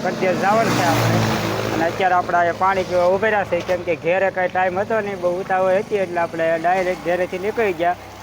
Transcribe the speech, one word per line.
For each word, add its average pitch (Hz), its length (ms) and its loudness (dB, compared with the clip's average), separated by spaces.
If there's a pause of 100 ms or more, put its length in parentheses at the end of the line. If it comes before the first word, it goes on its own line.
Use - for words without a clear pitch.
પરદેશ 180 340 -2
જવાનું 202 340 2
છે 185 140 2
આપણે. 165 540 2 (340)
અને 160 120 0
અત્યારે 180 300 0
આપણે 175 220 0
અહીંયા 170 220 2
પાણી 190 240 2
પીવા 175 240 2
ઊભા 196 200 2
રહ્યા 208 160 2
છે, 175 160 -2
કેમ 175 240 -2
કે 170 120 0
ઘેરે 185 360 0
કાંઈ 185 160 -2
ટાઈમ 185 320 0
હતો 220 200 -2
નહીં, 202 220 -6
બહુ 175 180 0
ઉતાવળ 185 340 2
હતી, 214 220 0
એટલે 175 240 -2
આપણે 165 400 0
ડાયરેક્ટ 180 460 0
ઘરેથી 180 340 -2
નીકળી 208 340 -2
ગયા 170 220 0 (280)